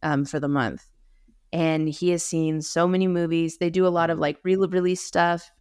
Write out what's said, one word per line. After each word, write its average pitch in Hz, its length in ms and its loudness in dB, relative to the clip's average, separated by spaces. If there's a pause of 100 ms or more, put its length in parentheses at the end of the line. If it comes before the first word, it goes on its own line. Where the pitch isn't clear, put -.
um, 147 220 0
for 147 140 -4
the 143 80 -2
month. 131 400 -2 (640)
And 160 380 0
he 180 200 -2
has 175 140 0
seen 156 380 -2
so 170 260 0
many 185 200 2
movies. 165 500 0
They 175 120 -2
do 185 180 2
a - 20 4
lot 170 220 2
of, 160 80 -2
like, 151 240 0
re-release 185 580 0
stuff, 175 480 0 (120)